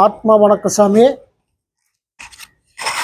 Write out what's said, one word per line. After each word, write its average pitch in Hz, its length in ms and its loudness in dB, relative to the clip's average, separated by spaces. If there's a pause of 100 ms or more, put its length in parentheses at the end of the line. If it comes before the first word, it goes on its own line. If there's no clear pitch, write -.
ஆத்மா 214 380 -2
வணக்கம் 202 340 -2
சாமி. 208 280 2 (2000)